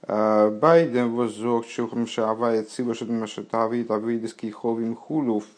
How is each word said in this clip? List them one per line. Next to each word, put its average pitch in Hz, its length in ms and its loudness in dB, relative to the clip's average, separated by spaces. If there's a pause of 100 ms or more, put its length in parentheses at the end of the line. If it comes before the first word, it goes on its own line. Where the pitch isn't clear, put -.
Э, 107 480 4
байдем 123 640 4
возок 117 540 -2
шухрм 113 400 -4
шавает 110 600 0
сива 120 240 -4
шедма 113 340 -4
шатавит 113 600 -4
авейдеский 113 640 -4
ховим 113 460 -4
хулю. 123 480 -2 (140)